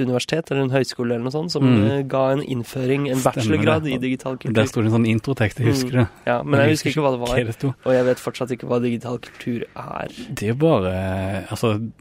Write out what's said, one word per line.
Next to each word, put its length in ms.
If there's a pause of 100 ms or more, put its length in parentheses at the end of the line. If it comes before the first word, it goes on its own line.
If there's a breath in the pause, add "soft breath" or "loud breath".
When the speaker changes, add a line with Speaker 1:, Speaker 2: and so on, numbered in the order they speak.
Speaker 1:
universitet 500
eller 120
en 60
høyskole 440
eller 100
noe 80
sånt, 180
som, 140
Speaker 2:
Mm. 240
Speaker 1:
eh, 160
ga 300
en 100
innføring, 640
en 60
Speaker 2:
Stemmer 160 (320)
Speaker 1:
bachelorgrad 220
Speaker 2:
det. 80
Speaker 1:
i 60
digital 380
kultur. 160
Speaker 2:
Der 120
stod 180
det 80
en 80
sånn 80
introtekst, 520
jeg 80
husker 240
Speaker 1:
Mm. 120
Speaker 2:
det. 40 (200)
Speaker 1:
Ja, 160
men 80
Speaker 2:
Men 80
Speaker 1:
jeg 80
Speaker 2:
jeg 80
Speaker 1:
husker 160
ikke 140
hva 60
det 100
var, 160
Speaker 2:
hva 80
det 80
sto. 140 (180)
Speaker 1:
og 80
jeg 120
vet 140
fortsatt 320
ikke 160
hva 140
digital 380
kultur 440 (140)
er. 300 (260)
Speaker 2:
Det 160
er 60
bare, 960
altså, 520